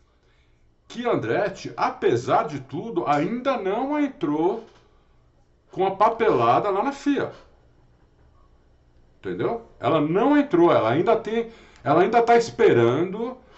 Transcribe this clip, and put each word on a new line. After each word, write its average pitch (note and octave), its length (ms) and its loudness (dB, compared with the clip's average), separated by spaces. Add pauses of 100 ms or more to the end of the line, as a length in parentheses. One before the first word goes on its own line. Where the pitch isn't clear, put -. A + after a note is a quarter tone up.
(880)
que A#3+ 180 -8
Andretti, D#3 720 -4
apesar D#3 720 0
de C#3 120 -10
tudo, E3+ 460 -10
ainda A3+ 520 -2
não B3 400 -4
entrou F3+ 680 -2 (1040)
com F#3 160 -4
a G3 80 -2
papelada G#3+ 760 2
lá G3 120 -2
na C#4 100 -4
fia. - 380 -4 (1900)
Entendeu? B2+ 420 -6 (160)
Ela D3+ 220 0
não G#3 360 2
entrou, E3+ 360 4
ela A2+ 180 2
ainda G3 260 2
tem, A3+ 340 -4 (340)
ela D#3+ 180 4
ainda A3+ 200 4
tá A#3 140 6
esperando F#3+ 1000 2 (220)